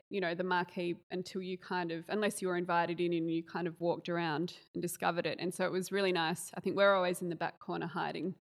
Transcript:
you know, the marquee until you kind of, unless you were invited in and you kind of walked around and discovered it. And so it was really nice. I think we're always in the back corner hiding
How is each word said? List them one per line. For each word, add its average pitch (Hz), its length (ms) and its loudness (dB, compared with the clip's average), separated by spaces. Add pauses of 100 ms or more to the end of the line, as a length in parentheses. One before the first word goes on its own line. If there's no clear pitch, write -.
you 202 120 -2
know, 170 120 0
the 175 100 -2
marquee 180 520 0 (160)
until 185 300 -6
you 185 160 -4
kind 180 340 -2
of, 165 160 -6
unless 202 340 0
you 190 60 0
were 180 100 2
invited 170 440 2
in 175 120 2
and 165 160 2
you 165 140 0
kind 170 240 -4
of 165 140 -6
walked 170 260 0
around 170 460 0 (200)
and 175 80 -4
discovered 175 440 0
it. 156 140 -2
And 180 140 -2
so 190 120 0
it - 60 0
was 180 200 -2
really 190 220 2
nice. 165 420 0
I 180 60 -6
think 190 140 0
we're 196 200 8
always 180 260 2
in 180 80 -2
the 170 60 -2
back - 240 -4
corner 170 260 -4
hiding 165 500 -4 (140)